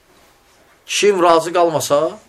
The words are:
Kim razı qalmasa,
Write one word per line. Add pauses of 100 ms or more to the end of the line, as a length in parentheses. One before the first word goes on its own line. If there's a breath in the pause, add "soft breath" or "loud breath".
(840)
Kim
razı
qalmasa, (120)